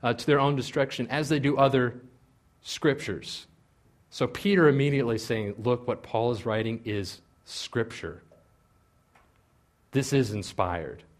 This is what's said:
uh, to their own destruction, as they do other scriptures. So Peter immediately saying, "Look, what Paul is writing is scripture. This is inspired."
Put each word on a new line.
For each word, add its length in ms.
uh, 120
to 120
their 140
own 160
destruction, 540
as 180
they 120
do 180
other 420
scriptures. 840
So 180
Peter 400
immediately 500
saying, 400
"Look, 300
what 160
Paul 280
is 140
writing 400
is 360
scripture. 760
This 220
is 180
inspired." 720